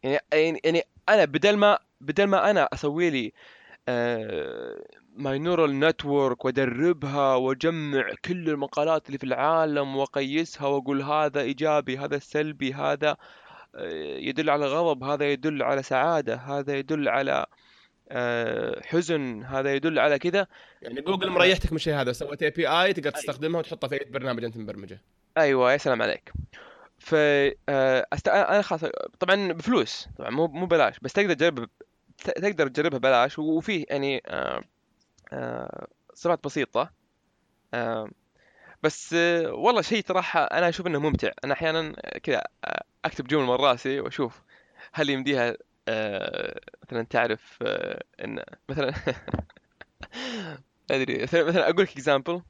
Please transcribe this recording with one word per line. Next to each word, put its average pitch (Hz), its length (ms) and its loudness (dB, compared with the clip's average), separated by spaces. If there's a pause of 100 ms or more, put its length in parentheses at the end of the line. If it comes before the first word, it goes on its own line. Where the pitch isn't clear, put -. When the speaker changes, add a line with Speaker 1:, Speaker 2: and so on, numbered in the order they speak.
Speaker 1:
يعني، 135 160 0 (140)
يعني، 156 320 2
يعني 165 180 4 (260)
أنا 202 160 6
بدل 151 320 2
ما، 208 220 6 (220)
بدل 147 240 2
ما 196 260 4
أنا 185 220 4
أسوي 151 380 0
لي، 123 220 -2 (560)
آه، 82 960 -4 (340)
my 135 200 -2
neural 156 520 2
network 143 540 0
وأدربها 135 920 2
وأجمع 135 800 0 (100)
كل 175 240 -4
المقالات 151 580 0
اللي 139 120 -8
في 139 60 -8
العالم 143 720 2
وأقيسها 139 720 -2
وأقول 139 360 0
هذا 147 380 0
إيجابي، 135 580 0
هذا 143 200 -4
سلبي، 143 540 -4
هذا، 143 440 0 (580)
آه، 78 420 -8
يدل 135 340 -2
على 147 160 2
غضب، 143 380 0
هذا 143 280 0
يدل 143 300 -2
على 135 200 0
سعادة، 135 540 0
هذا 139 420 -4
يدل 143 300 -2
على، 135 380 0 (600)
آه، 117 760 -4
حزن، 151 580 -2
هذا 135 320 -2
يدل 147 240 0
على 143 200 4
كذا. 180 280 0 (360)
Speaker 2:
يعني 123 180 -10
جوجل 185 280 -2
Speaker 1:
آه. 190 40 -2
Speaker 2:
مريحتك 180 380 4
من 160 60 -4
الشيء 156 180 0
هذا، 127 180 0
سويت 143 300 -6
إي 151 80 2
بي 160 180 0
آي 180 240 4
تقدر 151 160 -2
Speaker 1:
أي. 139 40 -2
Speaker 2:
تستخدمها 151 460 -4
وتحطها 156 300 -6
في 139 60 -4
أي 139 160 -6
برنامج 123 340 -4
أنت 113 120 -6
مبرمجه. 101 440 -12 (380)
Speaker 1:
أيوة، 135 340 6
يا 143 40 4
سلام 127 260 0
عليك. - 300 -4 (680)
ف-، - 160 -4 (540)
آه، 131 460 4
أست-، - 140 -2
أنا 202 340 4
خلاص، 165 220 -4 (340)
طبعًا 190 340 2
بفلوس، 165 560 -2 (100)
طبعًا 113 120 -8
مو، 147 160 2
مو 165 200 -4
بلاش، 156 360 4
بس 131 100 -8
تقدر 196 220 2
تجرب، 135 340 0 (500)
ت-، - 120 -6
تقدر 165 380 0
تجربها 143 300 0
ببلاش. 127 400 4
وفيه 160 500 -2
يعني، 139 380 -2
آه، 64 360 -4 (720)
آه، 123 540 -8 (280)
صفات 170 300 -2
بسيطة. 139 460 -2 (840)
آه، 117 360 -4 (720)
بس، - 320 -4
آه، 170 380 2
والله 208 300 2
شيء 214 260 -2
صراحة 180 360 0
أنا 170 240 0
أشوف 170 180 -4
إنه 160 120 0
ممتع. 143 320 0 (140)
أنا 139 80 -2
أحيانًا 160 400 -2 (300)
كذا، 123 200 0 (220)
آه، - 200 -6 (200)
أكتب 151 220 -6
جمل 143 160 2
من 123 80 2
راسي 131 500 2
وأشوف 123 420 -4 (500)
هل 151 180 0
يمديها، 131 460 0 (320)
آه، 107 720 -4 (220)
مثلًا 120 200 -6
تعرف، 113 600 -2
آه، 50 400 -4 (220)
إن - 180 -8 (260)
مثلًا 139 220 -2
<laughs> - 140 -10 (1900)
ما 135 60 2
أدري، 131 260 -2
مثلًا، 156 220 2
مثلًا 165 260 2
أقول 175 120 2
لك 143 180 -2
example. 147 500 0